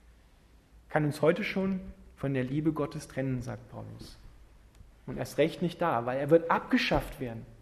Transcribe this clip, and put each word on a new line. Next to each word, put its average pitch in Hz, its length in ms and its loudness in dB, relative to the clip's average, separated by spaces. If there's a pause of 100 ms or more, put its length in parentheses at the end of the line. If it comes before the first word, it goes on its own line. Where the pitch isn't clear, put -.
(880)
kann 151 160 2
uns 143 160 -2
heute 180 220 4
schon 190 380 -2 (340)
von 139 180 -2
der 131 120 0
Liebe 151 280 0
Gottes 147 340 -4
trennen, 131 360 -2
sagt 113 260 -10
Paulus. 110 480 -14 (880)
Und 131 120 -8
erst - 200 -8
recht 160 240 2
nicht 170 180 -2
da, 127 280 2
weil 123 100 0
er 143 140 0
wird 165 180 8
abgeschafft 202 680 2
werden. 113 260 -8 (160)